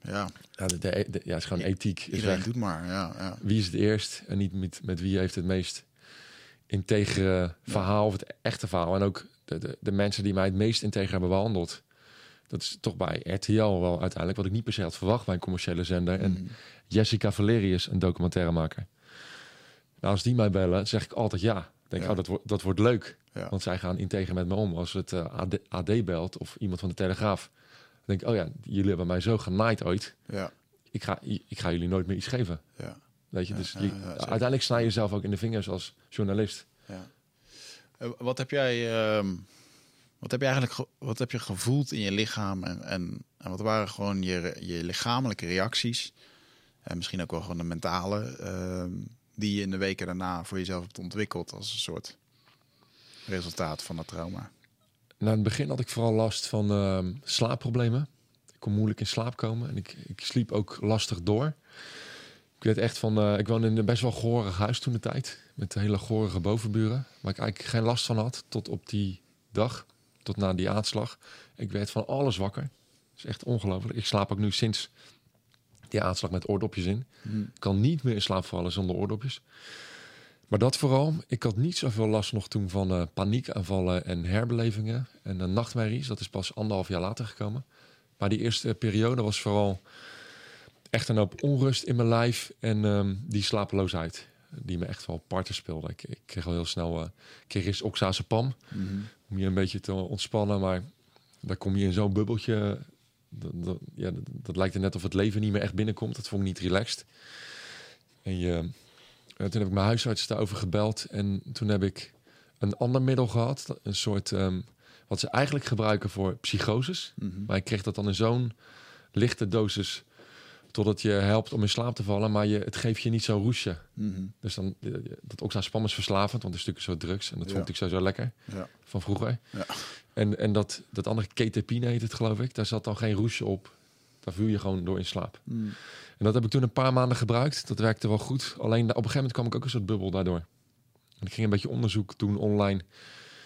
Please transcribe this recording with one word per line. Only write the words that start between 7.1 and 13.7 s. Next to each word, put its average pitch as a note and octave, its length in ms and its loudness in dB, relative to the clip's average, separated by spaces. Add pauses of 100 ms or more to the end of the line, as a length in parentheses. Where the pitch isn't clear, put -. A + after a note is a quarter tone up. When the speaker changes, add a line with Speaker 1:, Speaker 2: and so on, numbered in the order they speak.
Speaker 1:
Ja. F2 160 0 (160)
Speaker 2:
verhaal G#2 340 2
of G#2 80 2
het - 280 -8
echte - 260 -2
verhaal. F2 280 0
En G2 60 4
ook G2 240 2 (340)
de, - 200 -8
de G#2 120 -2
mensen G2+ 320 0
die G2+ 100 2
mij F#2+ 120 4
het F#2+ 80 2
meest G#2+ 300 2
integer G2+ 280 0
hebben F2+ 180 0
behandeld, F#2+ 520 0 (680)
dat - 140 -6
is - 200 -6
toch G#2 140 -2
bij E2 280 -2
R F2+ 160 -2
T - 80 -4
L G#2 320 4